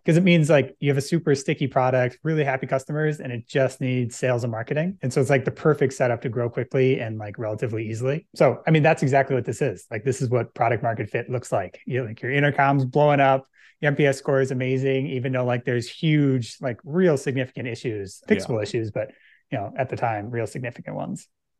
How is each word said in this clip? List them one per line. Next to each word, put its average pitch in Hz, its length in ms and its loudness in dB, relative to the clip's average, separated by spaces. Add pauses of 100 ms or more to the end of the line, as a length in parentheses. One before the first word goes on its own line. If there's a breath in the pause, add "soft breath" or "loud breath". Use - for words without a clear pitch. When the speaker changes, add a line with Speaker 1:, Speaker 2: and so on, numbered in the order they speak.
Speaker 1:
'Cause 165 120 4
it 180 60 4
means, 170 260 6
like, 139 300 4
you 143 100 0
have 135 80 2
a 139 40 0
super 156 320 0
sticky 139 340 0
product, 127 560 0
really 156 200 0
happy 135 240 -2
customers, 151 520 -2
and 123 120 -10
it 117 160 -10
just 131 340 0
needs 127 340 -2
sales 123 280 0
and 120 80 -4
marketing. 147 500 -4
And 127 100 -2
so - 80 0
it's, 123 100 2
like, 139 160 2
the 139 60 0
perfect 147 420 2
setup 120 280 0
to 131 80 -6
grow 120 200 -2
quickly 131 500 0
and, 110 180 -8
like, 107 220 -12
relatively 110 500 -6
easily. 127 460 -4
So, 139 320 4
I 165 40 2
mean, 156 120 6
that's 160 200 4
exactly 135 320 2
what 117 100 0
this 117 160 -6
is. 107 280 -4
Like, 110 140 -8
this 131 180 -2
is 127 80 -2
what 117 240 -2
product 117 300 0
market 110 260 -4
fit 117 200 -4
looks 123 220 -6
like. 98 340 -4
You 131 140 -4
know, 127 60 -4
like, 110 160 -12
your 123 100 -4
intercom's 139 540 2
blowing 147 340 4
up, 135 280 4 (340 soft breath)
your 151 80 2
N 143 60 0
P 151 100 4
S 135 120 2
score 135 240 0
is 135 100 0
amazing, 131 560 0
even 131 240 -4
though, 127 140 -2
like, 123 200 -2
there's 120 240 -2
huge, 143 720 0
like, 123 220 -6
real 160 340 2
significant 127 500 -4
issues, 107 600 -8
Speaker 2:
Yeah. - 80 4
Speaker 1:
fixable 127 260 -2
issues, 110 300 -4
but, 107 200 -8 (400 soft breath)
you 131 60 -4
know, 104 180 -8
at 127 140 -4
the 131 60 -6
time, 107 340 -4
real 117 160 -4
significant 123 500 -10
ones. - 320 -10 (320)